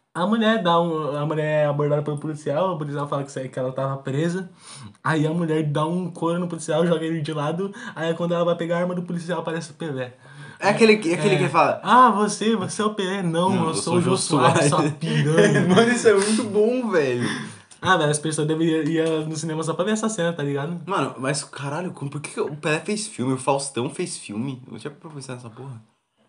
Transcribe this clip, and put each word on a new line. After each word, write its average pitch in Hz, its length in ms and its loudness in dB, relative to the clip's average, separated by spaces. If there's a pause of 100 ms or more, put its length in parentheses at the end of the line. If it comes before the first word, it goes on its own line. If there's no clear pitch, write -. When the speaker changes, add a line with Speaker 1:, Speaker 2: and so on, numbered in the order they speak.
(140)
Speaker 1:
A 175 120 -2
mulher 220 360 2
dá 170 160 4
um, 156 380 -2
a 147 80 -2
mulher 151 380 0
é 147 40 2
abordada 147 360 0
pelo 147 160 -4
policial, 156 560 -4
o 156 40 -6
policial 143 300 -6
fala 143 160 -4
que, 135 240 -10
que 131 100 -12
ela 131 140 -4
tava 135 260 -4
presa. 170 520 -2 (520)
Aí 151 240 2
a 156 60 0
mulher 160 320 0
dá 151 220 0
um 175 240 -2
couro 170 280 -2
no 180 100 -4
policial, 160 380 0
joga 160 200 2
ele 160 160 -2
de 156 100 -6
lado. 165 400 -4 (240)
Aí 165 180 -2
quando 170 200 -2
ela 170 100 2
vai 170 120 2
pegar 170 200 -2
a 175 40 0
arma 180 140 -2
do 175 80 -4
policial, 170 380 -6
aparece 165 300 -6
o - 40 -20
Pelé. 131 400 -6 (460)
Speaker 2:
É 185 80 2
aquele 214 300 6
que, 165 160 0
aquele 196 220 2
Speaker 1:
É. - 20 4
Speaker 2:
que 180 100 2
fala: 160 340 4
Speaker 1:
"Ah, 233 280 8
você, 208 460 2
você 185 260 -2
é - 20 2
o 214 100 0
Pelé." 190 280 -2
Não, 170 280 2
Speaker 2:
"Não, 180 120 2
Speaker 1:
eu 160 60 0
Speaker 2:
eu - 60 -2
Speaker 1:
sou - 100 -2
Speaker 2:
sou - 100 0
Speaker 1:
o - 40 6
Speaker 2:
o - 40 4
Speaker 1:
Jô - 80 2
Speaker 2:
Jô - 80 4
Speaker 1:
Soares, 147 500 4
Speaker 2:
Soares." 151 220 2
Speaker 1:
sua - 80 -6
piranha. 160 680 4
Speaker 2:
<laughs> 180 100 4
Mano, 233 160 6
isso 240 180 2
é 208 60 8
muito 214 300 2
bom, 214 460 2
velho. 127 360 2 (540)
Speaker 1:
Ah, 180 160 2
velho, 147 140 2
as 147 80 0
pessoas 151 300 -2
deveriam 160 340 2
ir 160 460 0
no 156 80 -6
cinema 160 260 -4
só 156 100 -4
pra 175 120 -2
ver 214 80 0
essa 220 160 0
cena, 170 240 -2
tá 151 100 -6
ligado? 143 420 -4
Speaker 2:
Mano, 175 320 -2
mas 135 280 -4
caralho, 147 480 -8
como, 139 180 -10
por 147 100 -10
que - 120 -12
que 233 80 -6
o 147 160 -6
Pelé 156 240 -2
fez 202 260 -6
filme? 131 280 -4
O 127 40 -4
Faustão 139 500 -2
fez 170 300 -8
filme? 123 500 -8
Eu - 120 -14
tinha 147 100 -12
pra 160 180 -20
pensar 135 260 -14
nessa 120 140 -16
porra. 123 320 -16 (480)